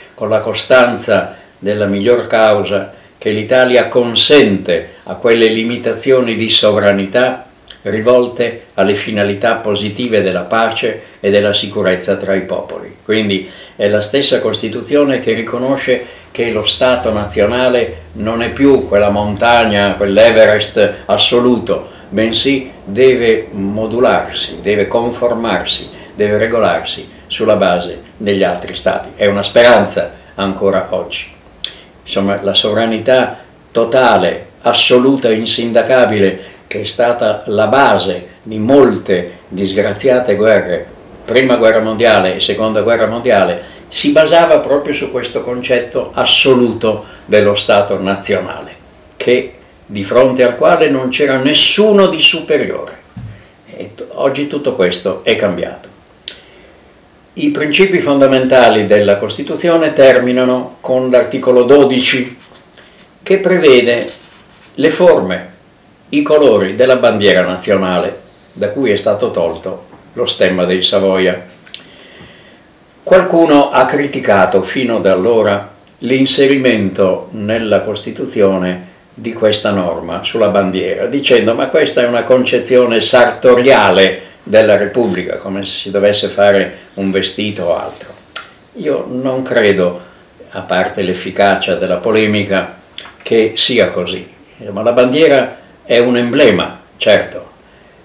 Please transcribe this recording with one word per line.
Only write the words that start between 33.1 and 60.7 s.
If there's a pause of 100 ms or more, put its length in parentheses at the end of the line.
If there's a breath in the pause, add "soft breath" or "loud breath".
totale, (140)
assoluta,
insindacabile (220 loud breath)
che
è
stata
la
base (160 loud breath)
di
molte (100)
disgraziate
guerre, (380)
prima
guerra
mondiale
e
seconda
guerra
mondiale, (280 loud breath)
si
basava
proprio
su
questo
concetto
assoluto (220 loud breath)
dello
Stato
nazionale, (440)
che, (300 soft breath)
di
fronte
al
quale
non
c'era
nessuno
di
superiore. (640 loud breath)
E
t-,
oggi
tutto
questo
è
cambiato. (1400 loud breath)
I
principi
fondamentali
della
Costituzione
terminano